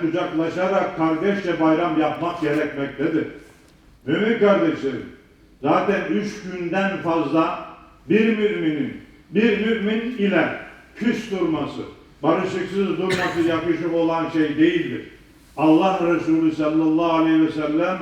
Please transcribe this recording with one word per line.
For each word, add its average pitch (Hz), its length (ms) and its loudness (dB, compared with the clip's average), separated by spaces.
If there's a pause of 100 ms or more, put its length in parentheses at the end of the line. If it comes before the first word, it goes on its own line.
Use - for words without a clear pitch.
kucaklaşarak 165 960 -2
kardeşçe 165 640 0
bayram 160 400 2
yapmak 156 420 -2
gerekmektedir. 143 840 -2 (800)
Mümin 202 340 0
kardeşlerim, 147 680 2 (560)
zaten 185 400 2 (100)
üç 202 160 -2 (240)
günden 180 460 -2
fazla 165 680 0 (420)
bir 220 280 4
müminin, 160 560 0 (380)
bir 208 340 2
mümin 220 360 0
ile 202 580 0 (360)
küs 214 360 -2
durması, 151 500 -2 (420)
barışıksız 185 760 -2
durması 175 440 -2
<laughs> 165 60 0
yakışık 165 460 -2
olan 165 360 0
şey 151 280 0
değildir. 170 440 0 (560)
Allah 170 420 4 (140)
Resulü 160 380 2
sallallahu 160 600 2
aleyhi 160 340 4
ve - 40 -2
sellem 151 500 0